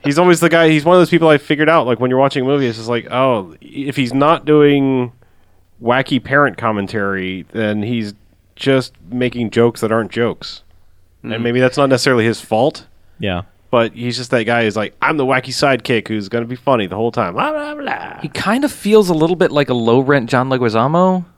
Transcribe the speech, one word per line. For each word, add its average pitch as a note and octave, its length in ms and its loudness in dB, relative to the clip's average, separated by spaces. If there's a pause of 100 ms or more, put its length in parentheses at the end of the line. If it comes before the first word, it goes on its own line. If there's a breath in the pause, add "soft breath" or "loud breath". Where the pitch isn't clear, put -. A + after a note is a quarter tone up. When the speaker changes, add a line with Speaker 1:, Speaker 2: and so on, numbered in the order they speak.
Speaker 1:
he's C#3+ 160 0
always F3 200 4
the E3+ 100 2
guy, E3 200 4
he's D3+ 160 2
one F3+ 100 6
of F3+ 60 8
those D#3+ 80 2
people E3 200 2
I D3 100 4
figured D3+ 300 0
out, D#3 180 2
like, A#2 120 0
when B2+ 120 0
you're C3 80 2
watching C3+ 240 0
a - 20 -2
movie, C#3 220 0
it's A2+ 100 -4
just A2+ 120 -10
like, A#2+ 200 -4
oh, A2+ 500 -2
if C3+ 360 -10
he's B2 180 -2
not C#3+ 320 2
doing C#3 680 2 (720)
wacky B2 420 0
parent C#3 340 0
commentary, G2 960 -4
then G#2+ 280 -2
he's G#2+ 320 -6 (420)
just C3+ 380 -2 (160)
making A#2+ 400 -4
jokes A#2 320 0
that A2 100 -2
aren't A2+ 200 -2
jokes. - 500 -6 (600)
Speaker 2:
Mm. A2+ 120 -8
Speaker 1:
And A#2 80 -6
maybe A#2+ 160 0
that's B2+ 180 2
not C#3 120 2
necessarily B2 360 2
his A2+ 140 0
fault. A#2+ 460 -2 (340)
Speaker 3:
Yeah. F2+ 240 -4 (280)
Speaker 1:
But A#2 220 2
he's A#2+ 240 -6
just B2 120 -10
that A#2 140 0
guy A#2 220 0
who's G2+ 100 -2
like, G#2+ 260 -6
"I'm D3+ 160 0
the C3+ 80 0
wacky C3 240 -2
sidekick B2+ 580 0
who's G#2 220 -6
gonna A#2 160 -4
be B2 100 -10
funny A#2+ 300 0
the F2+ 100 -8
whole A2+ 160 -2
time." F#2+ 220 -4
Blah, C4+ 180 -2
blah, D4+ 220 -8
blah. - 480 -10
Speaker 4:
He - 80 -10
kind A#3+ 340 -2
of C4+ 80 -2
feels G#3 380 2
a E3+ 60 0
little E3 200 0
bit E3 160 0
like C#3+ 180 0
a B2+ 40 0
low-rent B2 560 2
John C3 200 0
Leguizamo. C#3 760 0 (120)